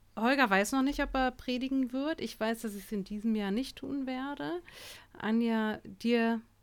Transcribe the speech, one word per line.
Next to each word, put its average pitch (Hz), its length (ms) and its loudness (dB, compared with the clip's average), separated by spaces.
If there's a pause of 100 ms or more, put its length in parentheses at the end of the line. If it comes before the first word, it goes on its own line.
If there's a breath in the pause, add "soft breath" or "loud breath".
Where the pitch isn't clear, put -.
(160)
Holger 247 340 4
weiß 196 240 4
noch 269 100 4
nicht, 285 180 2
ob 285 140 -2
er 262 160 2
predigen 254 600 -2
wird. 285 300 -2
Ich - 180 -6
weiß, 226 220 -2
dass 208 140 -6
ich 196 80 -10
es - 80 -14
in 202 120 -2
diesem 208 320 0
Jahr 202 160 0
nicht 247 260 -2
tun 277 280 -6
werde. 285 560 -4 (520 loud breath)
Anja, 220 720 2
dir, 233 560 2 (220)